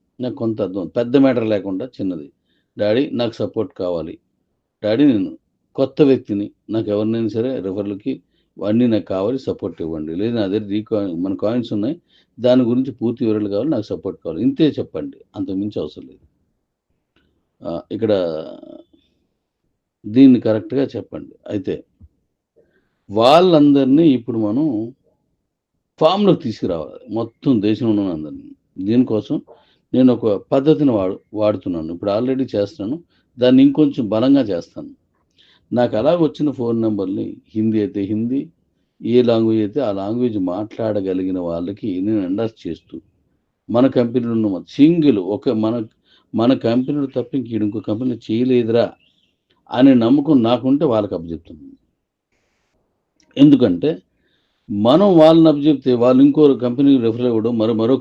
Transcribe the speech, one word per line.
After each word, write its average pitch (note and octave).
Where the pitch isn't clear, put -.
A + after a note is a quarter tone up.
నాకు A#2+
కొంత A2+
అర్థం, F2+
పెద్ద A#2+
మ్యాటర్ A#2+
లేకుండా F#2+
చిన్నది. F2
"డాడీ G#2+
నాకు A2+
సపోర్ట్ A#2+
కావాలి, E2+
డాడీ A2+
నేను F#2
కొత్త C3+
వ్యక్తిని, G#2
నాకు A2
ఎవరినైనా A2+
సరే A#2+
రిఫర్లకి G2+
అన్నీ A#2
నాకు G#2
కావాలి, G#2
సపోర్ట్ F#2
ఇవ్వండి, D#2+
లేదు A#2
నా G#2
దగ్గర G#2+
రీకాయిన్, G#2
మన F#2+
కాయిన్స్ A2+
ఉన్నాయి, A2+
దాని B2+
గురించి C3
పూర్తి A#2
వివరాలు G#2+
కావాలి, B2
నాకు A2
సపోర్ట్ F2
కావాలి," E2
ఇంతే D3
చెప్పండి, -
అంతకుమించి G2
అవసరం D2
లేదు. -
ఆ, -
ఇక్కడ A2
దీన్ని C3
కరెక్ట్గా A2
చెప్పండి. -
అయితే G2
వాళ్ళందరినీ D3
ఇప్పుడు A#2
మనం C3+
ఫామ్‌లోకి F#3
తీసుకురావాలి, E2+
మొత్తం A#2
దేశంలో A2
ఉన్న F#2
అందరినీ. D2
దీనికోసం A2+
నేను B2+
ఒక A#2
పద్ధతిని C#3+
వాడు-, F#2+
వాడుతున్నాను, F#2
ఇప్పుడు G2
already B2+
చేస్తున్నాను, G2+
దాన్ని B2+
ఇంకొంచెం C#3+
బలంగా C3+
చేస్తాను. -
నాకు A#2+
అలాగ D#3
వచ్చిన C#3+
ఫోన్ A#2
నెంబర్ని G2+
హిందీ A2
అయితే G2+
హిందీ, A#2
ఏ B2
లాంగ్వేజ్ A2
అయితే G#2
ఆ -
లాంగ్వేజ్ A2
మాట్లాడగలిగిన F#2+
వాళ్ళకి F2
నేను G#2+
ఎండర్స్ G#2+
చేస్తూ, -
మన B2
కంపెనీలో A#2
ఉన్న G2+
సింగిల్ D3
ఒక A#2+
మన, A2
మన B2
కంపెనీలో C3
తప్ప A#2+
ఇంక A#2
ఇంకో G#2
కంపెనీ A#2
చేయలేదురా A#2
అనే C3+
నమ్మకం C#3+
నాకుంటే B2+
వాళ్ళకి G2+
అప్పచెప్తున్నాను. E2
ఎందుకంటే A#2
మనం B2+
వాళ్ళని D#3+
అప్పచెప్తే C#3+
వాళ్ళు B2+
ఇంకో D3
కంపెనీకి C3+
రిఫర్ A#2
ఇవ్వడం, A2+
మరో, A2
మరో A2+